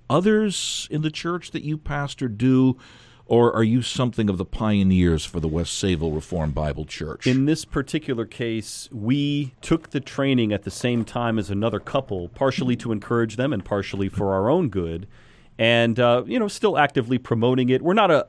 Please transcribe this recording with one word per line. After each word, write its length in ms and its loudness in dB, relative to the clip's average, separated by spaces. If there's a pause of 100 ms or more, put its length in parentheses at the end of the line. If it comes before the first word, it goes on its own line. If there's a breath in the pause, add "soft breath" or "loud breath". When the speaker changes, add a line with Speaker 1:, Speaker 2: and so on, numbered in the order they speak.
Speaker 1:
others 840 0
in 120 -2
the 80 -2
church 400 -8
that 140 -8
you 120 -4
pastor 520 -6
do 500 4 (500 loud breath)
or 260 6
are 80 2
you 200 2
something 480 -2
of 80 0
the 60 -2
pioneers 800 2
for 140 -8
the 100 -2
West 340 -4
Sayville 320 0
Reformed 400 -4
Bible 320 -4
Church? 400 -8
Speaker 2:
In 180 4
this 200 0
particular 600 -4
case, 640 -8
we 680 -2
took 300 -2
the 100 -4
training 520 0
at 120 -2
the 60 -8
same 340 -2
time 340 -2
as 120 -4
another 280 -2
couple, 520 -4
partially 460 0
to 140 -6
encourage 460 -2
them 160 -2
and 120 -4
partially 440 -4
for 240 -2
our 180 2
own 200 2
good, 360 -4 (520 soft breath)
and, 420 4
uh, 260 4
you 120 -2
know, 100 0
still 300 0
actively 400 0
promoting 500 2
it. 140 2
We're 100 2
not 180 4
a, 180 4